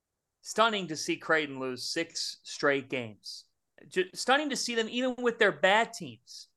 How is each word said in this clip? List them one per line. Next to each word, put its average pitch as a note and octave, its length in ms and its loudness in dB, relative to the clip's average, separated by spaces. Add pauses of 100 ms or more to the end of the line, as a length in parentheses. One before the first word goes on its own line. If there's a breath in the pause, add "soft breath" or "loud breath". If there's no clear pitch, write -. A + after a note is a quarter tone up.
(420)
Stunning G#3+ 460 2
to D3+ 80 -6
see E3 200 -4
Creighton D3+ 420 0
lose B2+ 260 -4
six - 600 -6
straight C#3 440 0
games. A2+ 560 -8 (440)
Ju-, F#3 160 0 (100)
stunning C#4 360 2
to A#3+ 60 -2
see - 180 -4
them A3+ 160 0
even B3 280 -2
with A#3 200 0
their G#3 140 6
bad G#3 400 4
teams. - 640 -14